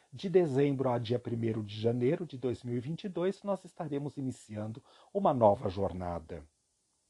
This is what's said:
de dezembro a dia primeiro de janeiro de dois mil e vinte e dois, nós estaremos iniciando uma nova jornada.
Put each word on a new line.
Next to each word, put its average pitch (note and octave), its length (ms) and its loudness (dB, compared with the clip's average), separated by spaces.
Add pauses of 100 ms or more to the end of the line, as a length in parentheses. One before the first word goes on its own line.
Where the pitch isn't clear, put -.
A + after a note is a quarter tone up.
(100)
de F3+ 200 -6
dezembro C#3+ 580 2
a A#2+ 100 0
dia A#2 200 -2
primeiro A2+ 440 -2
de G#2 160 -10
janeiro B2 460 0
de C#3 140 -12
dois A#2+ 260 -4
mil A#2+ 100 -6
e B2 60 -4
vinte D3 240 -8
e G#3+ 40 -8
dois, F3+ 340 -2
nós G3 220 -2
estaremos D3 520 -4
iniciando A2 680 -4 (300)
uma G3 220 4
nova G#2+ 340 6
jornada. F2+ 760 -6 (640)